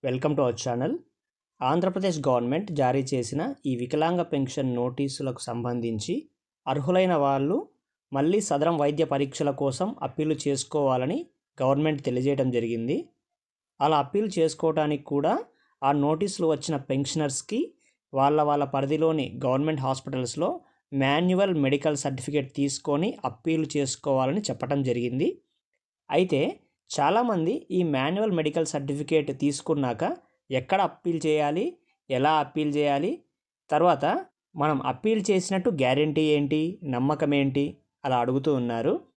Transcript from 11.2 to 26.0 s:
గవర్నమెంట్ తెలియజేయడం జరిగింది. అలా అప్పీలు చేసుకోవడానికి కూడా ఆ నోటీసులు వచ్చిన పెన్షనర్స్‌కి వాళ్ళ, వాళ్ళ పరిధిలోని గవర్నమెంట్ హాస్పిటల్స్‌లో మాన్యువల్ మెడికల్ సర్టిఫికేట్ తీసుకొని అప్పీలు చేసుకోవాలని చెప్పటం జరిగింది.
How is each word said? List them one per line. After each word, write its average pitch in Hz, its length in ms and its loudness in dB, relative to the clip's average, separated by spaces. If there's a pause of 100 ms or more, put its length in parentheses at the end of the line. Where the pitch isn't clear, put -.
గవర్నమెంట్ 139 460 2
తెలియజేయడం 131 500 0
జరిగింది. 117 400 -2 (880)
అలా 151 200 4
అప్పీలు 202 340 -2
చేసుకోవడానికి 156 760 0
కూడా 147 220 2 (520)
ఆ 143 60 4 (120)
నోటీసులు 160 500 0
వచ్చిన 143 200 -4 (140)
పెన్షనర్స్‌కి 143 720 -2 (580)
వాళ్ళ, 147 200 4 (100)
వాళ్ళ 147 140 2 (120)
పరిధిలోని 151 540 0 (160)
గవర్నమెంట్ 135 420 0
హాస్పిటల్స్‌లో 135 640 -4 (540)
మాన్యువల్ 180 520 2 (100)
మెడికల్ 143 380 0
సర్టిఫికేట్ 135 460 -4 (100)
తీసుకొని 143 500 0 (200)
అప్పీలు 160 460 -2
చేసుకోవాలని 135 760 0
చెప్పటం 139 300 -2 (100)
జరిగింది. 123 400 0 (840)